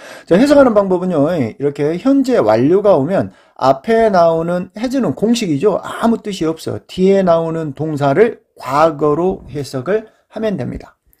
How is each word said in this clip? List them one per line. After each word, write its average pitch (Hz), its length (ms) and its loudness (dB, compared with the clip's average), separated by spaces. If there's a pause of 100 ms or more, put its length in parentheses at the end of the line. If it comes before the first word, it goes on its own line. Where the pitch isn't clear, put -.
(280)
자, 165 80 2
해석하는 269 400 4
방법은요, 180 580 0 (240)
이렇게 143 400 -2
현재 262 400 2
완료가 165 600 4
오면 139 340 -2 (240)
앞에 226 540 2
나오는 170 680 0
has는 233 380 -4
공식이죠. 196 680 0
아무 - 400 -2
뜻이 190 240 -6
없어. 120 400 -6
뒤에 190 380 2
나오는 165 500 0
동사를 156 680 0 (140)
과거로 151 960 0
해석을 143 580 -6 (200)
하면 214 300 -6
됩니다. - 400 -12 (240)